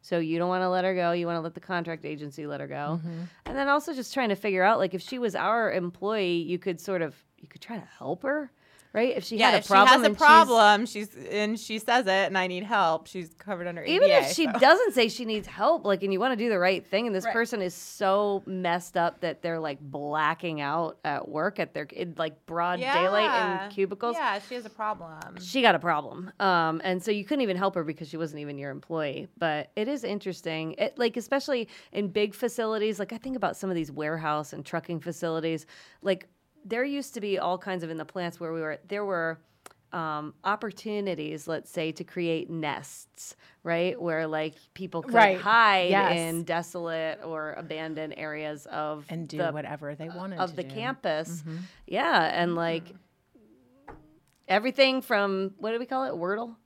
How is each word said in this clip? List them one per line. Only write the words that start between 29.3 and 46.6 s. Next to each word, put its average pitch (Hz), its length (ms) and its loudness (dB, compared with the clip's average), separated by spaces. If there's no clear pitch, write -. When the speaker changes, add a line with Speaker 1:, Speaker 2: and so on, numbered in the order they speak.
Speaker 1:
But 151 360 -2
it 214 140 -2
is 277 160 -4
interesting. 170 720 -6
It, 220 220 -4
like, 233 180 0
especially 254 500 -2
in 208 160 -2
big 208 260 0
facilities, 220 640 -2
like, 202 160 -6
I - 20 -10
think 262 200 -8
about 196 200 -2
some 190 140 -6
of 180 40 -2
these 160 160 -4
warehouse 151 640 -4
and 151 140 -12
trucking 165 340 -6
facilities, 160 640 -4
like, 185 260 -2
there 226 200 -4
used 277 300 -6
to 233 60 -8
be 196 200 -2
all 180 180 -2
kinds 185 240 -6
of, 160 80 -8
in 165 60 -8
the 156 80 -8
plants 175 340 -8
where 165 140 -8
we 165 80 -6
were, 156 260 -6
there 202 180 -6
were, 165 360 -4
um, 151 400 -6
opportunities, 190 1040 -4
let's 160 200 -6
say, 160 220 -4
to 160 140 -10
create 165 440 -4
nests, - 840 -10
right? 170 360 -2
Where, 160 280 -2
like, 156 260 -2
people 170 300 -8
could 254 100 -8
Speaker 2:
Right. 208 280 8
Speaker 1:
hide 202 500 6
Speaker 2:
Yes. 190 300 4
Speaker 1:
in 165 240 -2
desolate 165 800 -4